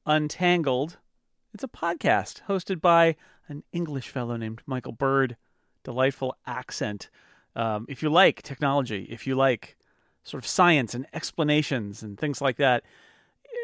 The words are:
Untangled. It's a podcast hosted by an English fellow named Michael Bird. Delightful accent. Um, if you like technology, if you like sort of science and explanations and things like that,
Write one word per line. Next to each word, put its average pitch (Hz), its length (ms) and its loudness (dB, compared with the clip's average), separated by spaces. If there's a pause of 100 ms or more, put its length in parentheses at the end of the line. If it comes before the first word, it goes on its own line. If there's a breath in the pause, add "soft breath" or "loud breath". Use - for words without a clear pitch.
Untangled. 151 920 0 (560)
It's 208 100 -12
a 254 60 -8
podcast 139 800 0
hosted 185 320 -4
by 170 360 6 (300 soft breath)
an 147 160 -12 (100)
English 151 360 -4
fellow 120 280 -4
named 113 300 -6
Michael 123 260 -6
Bird. 135 440 0 (480)
Delightful 131 500 -2 (120)
accent. 120 640 -6 (440 soft breath)
Um, 113 340 -2
if - 140 -10
you 156 80 0
like 170 320 4
technology, 131 680 -2
if 113 160 -10
you 131 80 0
like 131 420 0 (480)
sort - 180 -12
of - 60 -8
science 160 460 4
and 127 180 -6
explanations 143 920 -2
and 104 160 -10
things 147 220 -4
like 135 160 0
that, 127 260 2 (800 soft breath)